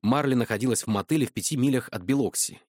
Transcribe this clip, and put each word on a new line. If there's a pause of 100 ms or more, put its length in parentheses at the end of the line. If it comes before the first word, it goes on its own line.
Марли
находилась
в
мотеле
в
пяти
милях
от
Билокси